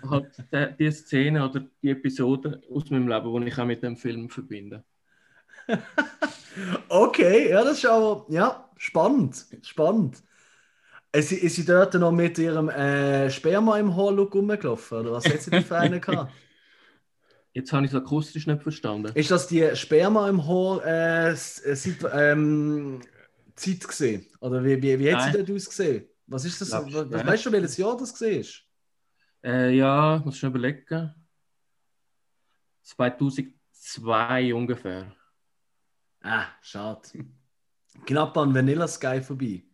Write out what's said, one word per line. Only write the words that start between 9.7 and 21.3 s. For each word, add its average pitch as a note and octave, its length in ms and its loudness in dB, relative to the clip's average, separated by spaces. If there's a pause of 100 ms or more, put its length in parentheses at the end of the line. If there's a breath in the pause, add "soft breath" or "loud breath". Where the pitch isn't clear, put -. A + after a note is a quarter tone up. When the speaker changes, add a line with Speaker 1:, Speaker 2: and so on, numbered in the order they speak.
Speaker 2:
Ist D3+ 160 2
sie, F#3+ 80 -2
ist F3 180 0
sie E3 100 -4
dort F#3 280 6
noch F3 180 4
mit E3+ 260 2
ihrem, D#3+ 320 0
äh, C#3 600 0
Sperma G#3 480 2
im G3+ 180 0
Haarlook G3 400 2
rumgelaufen, G3 640 -2
oder A#2 140 -4
was A#2+ 120 -6
hat D3+ 160 0
sie - 100 -6
denn F3 120 4
für E3+ 140 -4
einen F3 240 2
gehabt? D#3+ 360 -4
Speaker 1:
<laughs> - 1160 -20
Jetzt C3 200 -8
habe C#3 120 2
ich C3 60 -2
es C3+ 60 -2
akustisch D3+ 500 -4
nicht D3 160 -2
verstanden. A2 500 -6
Speaker 2:
Ist D3 180 0
das F3+ 160 2
die D#3+ 280 2
Sperma G3+ 540 4
im F3+ 180 2
Haar, F#3 380 0
äh, E3 460 2